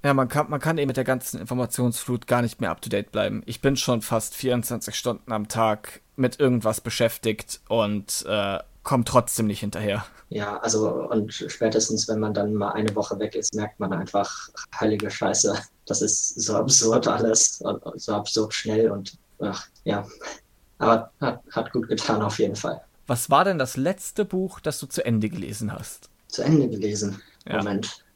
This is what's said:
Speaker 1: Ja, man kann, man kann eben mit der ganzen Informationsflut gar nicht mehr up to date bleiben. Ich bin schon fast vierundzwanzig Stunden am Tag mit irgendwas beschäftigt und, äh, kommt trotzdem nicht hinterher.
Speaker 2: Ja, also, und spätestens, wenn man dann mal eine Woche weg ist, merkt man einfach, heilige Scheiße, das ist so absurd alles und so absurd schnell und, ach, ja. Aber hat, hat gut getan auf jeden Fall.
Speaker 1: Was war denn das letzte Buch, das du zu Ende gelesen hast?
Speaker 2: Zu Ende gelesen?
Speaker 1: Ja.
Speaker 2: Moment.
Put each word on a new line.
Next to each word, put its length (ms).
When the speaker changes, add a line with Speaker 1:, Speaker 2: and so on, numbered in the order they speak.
Speaker 1:
Ja, 100
man 140
kann, 200
man 120
kann 180
eben 80
mit 100
der 80
ganzen 360
Informationsflut 840
gar 140
nicht 200
mehr 100
up 100
to 80
date 220
bleiben. 360
Ich 140
bin 160
schon 240
fast 340
vierundzwanzig 600
Stunden 380
am 160
Tag 520
mit 240
irgendwas 400
beschäftigt 880
und, 600
äh, 300
kommt 260
trotzdem 380
nicht 140
hinterher. 440
Speaker 2:
Ja, 300
also, 320
und 220
spätestens, 760
wenn 100
man 160
dann 200
mal 180
eine 220
Woche 240
weg 160
ist, 200
merkt 260
man 120
einfach, 560
heilige 320
Scheiße, 440
das 160
ist 380
so 160
absurd 520
alles 520
und 220
so 140
absurd 380
schnell 380
und, 260
ach, 260
ja. 220
Aber 320
hat, 220
hat 200
gut 160
getan 340
auf 160
jeden 180
Fall. 240
Speaker 1:
Was 240
war 140
denn 140
das 180
letzte 480
Buch, 360
das 200
du 60
zu 180
Ende 240
gelesen 440
hast? 380
Speaker 2:
Zu 140
Ende 260
gelesen? 520
Speaker 1:
Ja. 120
Speaker 2:
Moment. 460